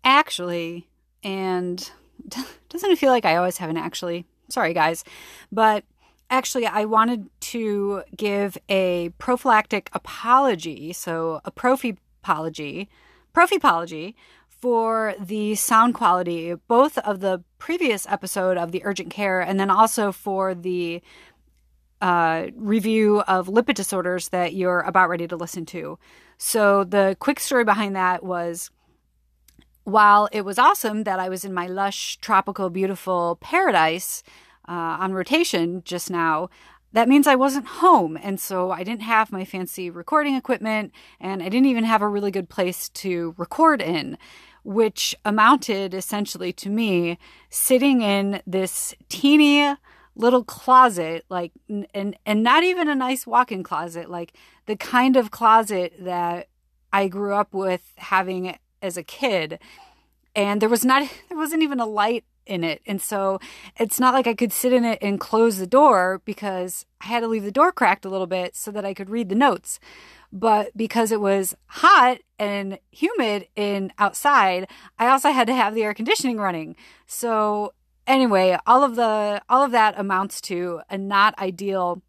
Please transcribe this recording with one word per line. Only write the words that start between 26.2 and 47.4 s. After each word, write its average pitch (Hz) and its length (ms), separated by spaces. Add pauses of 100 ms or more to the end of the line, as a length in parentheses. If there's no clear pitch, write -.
So 202 460
the 196 380
quick - 180
story 247 240
behind 208 320
that 180 260
was, 175 480 (1160)
while 208 480
it 214 80
was 202 180
awesome 220 460
that 190 160
I 185 80
was 185 160
in 190 80
my 180 140
lush, 196 500
tropical, 190 520
beautiful 180 680
paradise, 185 840 (440)
uh, 165 320
on 190 140
rotation 185 720
just 175 260
now, 165 380 (420)
that 233 160
means 285 200
I 269 80
wasn't 269 300
home. 208 560
And 196 200
so 185 300
I 180 120
didn't 214 200
have 220 280
my 190 140
fancy 180 440
recording 277 460
equipment, 220 560 (260)
and 185 240
I 175 60
didn't 247 200
even 233 180
have 220 160
a 208 80
really 202 220
good 185 180
place 185 400
to 170 480
record 302 440
in, 156 360 (460)
which 214 600
amounted 214 680
essentially 190 580
to - 180
me 185 480 (320)